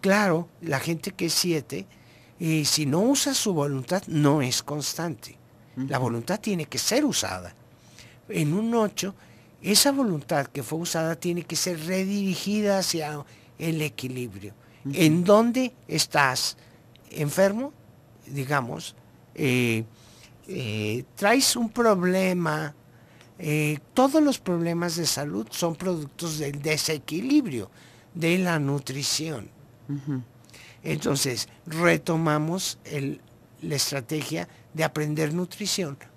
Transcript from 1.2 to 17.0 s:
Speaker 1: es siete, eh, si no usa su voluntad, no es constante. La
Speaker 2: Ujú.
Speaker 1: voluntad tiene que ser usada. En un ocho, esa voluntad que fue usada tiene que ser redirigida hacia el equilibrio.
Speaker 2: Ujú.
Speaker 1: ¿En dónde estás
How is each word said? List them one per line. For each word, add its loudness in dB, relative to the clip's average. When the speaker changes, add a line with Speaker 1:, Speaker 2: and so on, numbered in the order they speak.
Speaker 1:
es 0
siete, -2
eh, 2
si 2
no 2
usa 2
su 0
voluntad, -2
no 4
es 0
constante. -6
La -4
Speaker 2:
Ujú. 0
Speaker 1:
voluntad -4
tiene -4
que -8
ser 0
usada. -4
En 0
un 0
ocho, 0
esa 4
voluntad 0
que -8
fue -6
usada -2
tiene -4
que -6
ser -4
redirigida 0
hacia -2
el -2
equilibrio. -8
Speaker 2:
Ujú. -4
Speaker 1:
¿En 6
dónde 4
estás 0